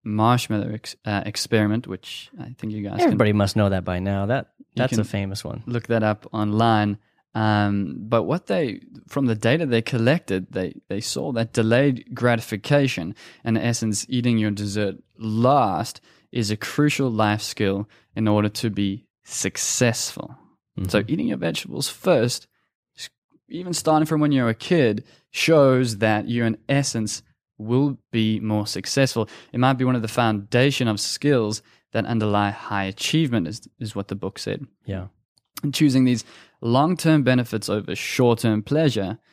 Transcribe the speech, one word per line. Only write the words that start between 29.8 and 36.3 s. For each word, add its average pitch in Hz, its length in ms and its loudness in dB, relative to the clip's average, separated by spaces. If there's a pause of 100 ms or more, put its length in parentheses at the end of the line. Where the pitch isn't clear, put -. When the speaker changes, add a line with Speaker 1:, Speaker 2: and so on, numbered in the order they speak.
Speaker 1:
one 127 100 2
of 117 60 -2
the 110 60 -6
foundation 120 800 2
of 107 140 0
skills 117 600 0 (300)
that 113 120 -2
underlie 104 460 0
high 101 340 -6
achievement, 117 640 0
is, - 180 -12 (120)
is 107 160 -10
what 98 140 -6
the 98 80 -6
book 98 220 -8
said. 104 280 -6 (180)
Speaker 2:
Yeah. 95 220 -8 (560)
Speaker 1:
And 147 120 -4
choosing 135 300 4
these 123 200 2 (360)